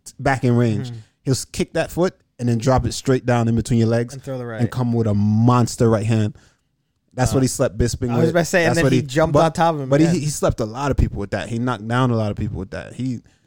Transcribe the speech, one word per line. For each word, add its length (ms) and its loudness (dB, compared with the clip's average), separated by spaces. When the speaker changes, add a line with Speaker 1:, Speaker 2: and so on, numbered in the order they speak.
Speaker 1:
back 240 -2
in 120 2
range. 360 0
Speaker 2:
Mm. 60 -14
Speaker 1:
He'll 80 -2
s-, 140 -2
kick 280 -6
that 160 -2
foot 260 -2
and 100 -4
then 120 0
drop 260 2
it 60 -2
straight 340 0
down 220 2
in 80 2
between 240 0
your 80 4
legs 260 -2
Speaker 2:
And 80 -14
throw 160 -10
the 80 -10
right. 160 -8
Speaker 1:
and 80 0
come 240 -2
with 140 0
a 80 0
monster 760 4
right 160 2
hand. 300 0
That's 160 0
Speaker 2:
Uh, 60 0
Speaker 1:
what 40 4
he 60 2
slept 320 -2
Bisping 320 -2
Speaker 2:
I 60 0
was 80 2
Speaker 1:
with. 40 2
Speaker 2:
about 120 2
to 40 -2
say, 200 0
and 40 4
Speaker 1:
That's 80 2
Speaker 2:
then 80 2
Speaker 1:
what 80 2
Speaker 2:
he 60 4
Speaker 1:
he 80 -2
Speaker 2:
jumped 260 0
Speaker 1:
but, 120 4
Speaker 2:
on 80 0
top 200 0
of 80 -6
him 80 -8
Speaker 1:
but 120 4
he, 40 6
Speaker 2:
again. 160 0
Speaker 1:
he 60 -4
slept 320 -2
a 60 -2
lot 260 -4
of 60 0
people 200 0
with 140 -6
that. 180 -4
He 80 -4
knocked 300 -4
down 240 2
a 40 0
lot 140 -2
of 80 -6
people 220 -6
with 120 -10
that. 220 -12
He 280 -8